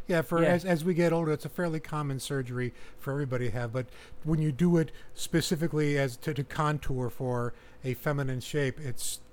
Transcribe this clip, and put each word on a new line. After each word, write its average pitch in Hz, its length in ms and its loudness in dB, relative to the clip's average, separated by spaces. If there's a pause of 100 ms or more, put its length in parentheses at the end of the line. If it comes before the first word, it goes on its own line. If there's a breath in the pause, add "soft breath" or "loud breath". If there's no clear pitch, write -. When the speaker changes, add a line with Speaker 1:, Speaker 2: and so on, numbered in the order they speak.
Speaker 1:
yeah, 170 160 4
for 165 180 2
Speaker 2:
Yeah. 160 80 6
Speaker 1:
as, 175 160 4
as 170 180 2
we 180 120 2
get 170 180 4
older, 165 180 2
it's 151 140 -2
a 151 40 -8
fairly 165 300 -2
common 147 400 -2
surgery 123 540 -2 (240 loud breath)
for - 160 -6
everybody 131 360 0
to - 20 2
have. 120 220 -2
But 127 120 -2 (380 loud breath)
when 156 180 2
you 151 100 4
do 170 260 6
it 160 140 2 (220 loud breath)
specifically 151 840 0
as 131 180 0
to, - 160 -4
to 143 100 -2
contour 135 680 0
for 120 420 -2 (300 loud breath)
a 131 100 -2
feminine 135 480 0
shape, 143 380 -2
it's, - 420 -4 (100)